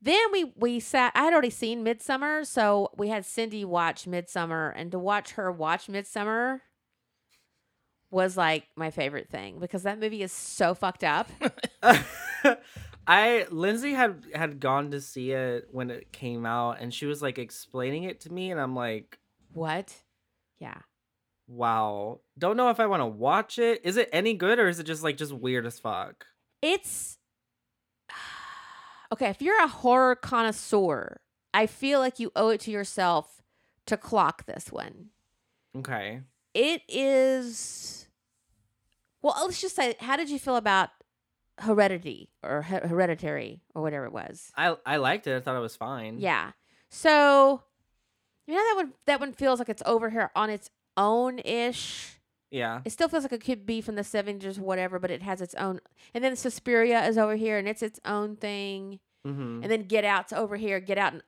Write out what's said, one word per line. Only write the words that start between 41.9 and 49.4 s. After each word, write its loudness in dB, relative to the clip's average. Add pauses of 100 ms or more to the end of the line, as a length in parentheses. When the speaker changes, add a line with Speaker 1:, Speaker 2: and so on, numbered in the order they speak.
Speaker 1:
or -4
He-, -6 (140)
Hereditary -2 (140)
or -6
whatever -4
it -10
was? -12
Speaker 2:
I, 2
I 0
liked 2
it. 0
I -4
thought -4
it -2
was -6
fine. -8
Speaker 1:
Yeah. 0 (380)
So, 6 (840)
you -4
know, 2
that 2
one, -2 (140)
that 2
one -6
feels 2